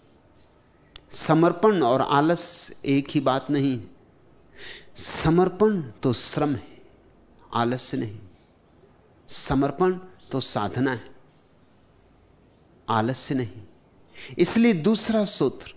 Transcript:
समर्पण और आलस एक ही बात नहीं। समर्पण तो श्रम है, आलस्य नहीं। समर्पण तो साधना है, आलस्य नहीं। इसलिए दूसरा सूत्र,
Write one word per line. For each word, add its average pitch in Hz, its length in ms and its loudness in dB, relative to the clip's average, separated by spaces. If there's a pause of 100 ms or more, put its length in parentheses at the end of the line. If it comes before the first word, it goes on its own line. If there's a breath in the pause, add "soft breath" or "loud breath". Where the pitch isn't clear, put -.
(1120)
समर्पण 175 720 4
और 127 180 4
आलस 151 720 0 (120)
एक 139 260 2
ही 151 100 0
बात 135 300 0
नहीं। 135 320 0 (1120 loud breath)
समर्पण 180 840 2
तो 127 300 -2
श्रम 147 420 -2
है, - 280 -12 (720)
आलस्य 120 420 -2
नहीं। 110 220 -6 (1120)
समर्पण 147 680 0 (320)
तो 131 100 -4
साधना 123 520 -2
है, 110 180 -10 (1800)
आलस्य 113 460 -2
नहीं। 123 280 -6 (760 loud breath)
इसलिए 226 340 4
दूसरा 208 520 0
सूत्र, - 520 -4